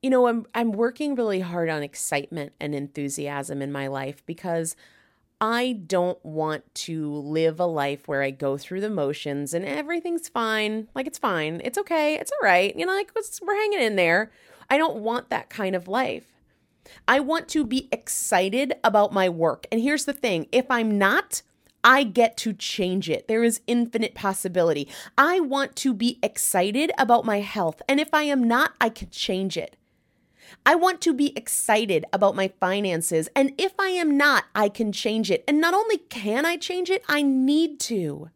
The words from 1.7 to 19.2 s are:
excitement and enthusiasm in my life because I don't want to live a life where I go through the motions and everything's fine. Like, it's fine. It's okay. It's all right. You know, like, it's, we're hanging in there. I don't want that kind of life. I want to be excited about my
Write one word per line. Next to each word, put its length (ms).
excitement 760
and 140
enthusiasm 880
in 80
my 160
life 400
because 480
I 300
don't 520
want 500
to 280
live 460
a 60
life 420
where 140
I 80
go 260
through 260
the 80
motions 640
and 100
everything's 640
fine. 680
Like, 120
it's 120
fine. 460
It's 140
okay. 400
It's 120
all 160
right. 300
You 100
know, 60
like, 240
it's, 260
we're 140
hanging 240
in 160
there. 340
I 100
don't 240
want 280
that 200
kind 240
of 140
life. 380
I 140
want 280
to 160
be 260
excited 840
about 280
my 160